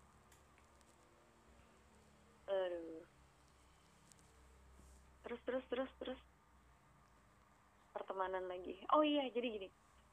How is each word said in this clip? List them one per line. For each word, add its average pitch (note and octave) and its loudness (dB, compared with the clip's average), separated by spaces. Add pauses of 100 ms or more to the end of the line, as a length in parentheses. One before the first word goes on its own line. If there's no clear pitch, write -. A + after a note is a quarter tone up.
(2500)
Aduh. F3 -2 (2250)
Terus, A#3+ -6
terus, C4 -2
terus, C4 -2
terus. C4 -6 (1700)
Pertemanan F#3+ -2
lagi. F3+ -6 (180)
Oh D4+ 10
iya, D4 6
jadi A#3+ 0
gini. G3 -6 (440)